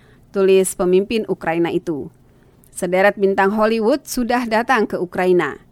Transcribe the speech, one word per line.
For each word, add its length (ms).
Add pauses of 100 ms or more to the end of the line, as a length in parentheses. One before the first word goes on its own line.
(340)
tulis 400
pemimpin 560
Ukraina 400
itu. 400 (640)
Sederet 400
bintang 400
Hollywood 560
sudah 400
datang 400
ke 80
Ukraina. 640 (100)